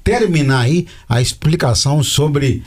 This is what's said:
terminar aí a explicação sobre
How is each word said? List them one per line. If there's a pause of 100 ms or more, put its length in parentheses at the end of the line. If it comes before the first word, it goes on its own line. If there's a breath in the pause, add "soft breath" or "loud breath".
terminar
aí (240 loud breath)
a
explicação
sobre